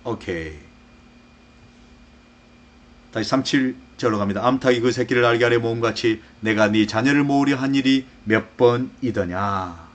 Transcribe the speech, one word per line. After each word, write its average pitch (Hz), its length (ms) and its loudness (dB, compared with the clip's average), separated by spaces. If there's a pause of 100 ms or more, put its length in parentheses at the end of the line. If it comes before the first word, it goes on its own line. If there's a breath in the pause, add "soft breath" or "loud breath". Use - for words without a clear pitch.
오케이. 87 540 -8 (2500)
다시 110 180 -6
삼십칠 135 460 0 (220)
절로 110 200 0
갑니다. 101 280 -2
암탉이 127 340 2
그 120 120 0
새끼를 123 300 0
날개 117 240 4
아래 120 140 2
모음같이 113 640 -2 (180 loud breath)
내가 107 280 2
네 107 200 2
자녀를 139 360 2
모으려 139 340 2
한 135 180 -2
일이 135 320 2 (160)
몇 107 340 0
번이더냐. 101 1400 -2